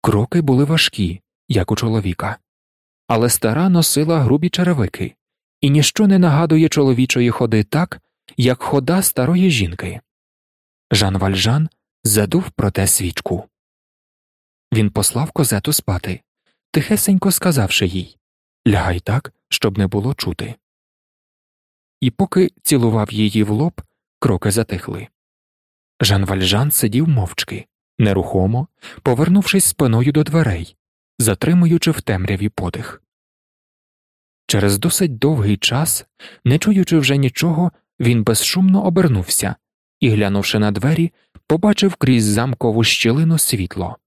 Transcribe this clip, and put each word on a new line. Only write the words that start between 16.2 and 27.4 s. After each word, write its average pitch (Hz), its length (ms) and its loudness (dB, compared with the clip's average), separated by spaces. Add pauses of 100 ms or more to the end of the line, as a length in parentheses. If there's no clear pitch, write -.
тихесенько 196 600 0
сказавши 120 540 0
їй: 90 320 -6 (500)
«Лягай 90 320 0
так, - 340 -4 (160)
щоб 101 280 -2
не 98 100 0
було 104 260 -4
чути». - 420 -8 (1500)
І 127 100 0
поки 190 400 0 (120)
цілував 113 500 0
її 107 300 0
в 101 60 -2
лоб, 135 320 -2 (380)
кроки 101 320 0
затихли. 104 560 -6 (960)
Жан 98 240 0
Вальжан 98 460 -2
сидів 127 360 0
мовчки, - 600 -4 (300)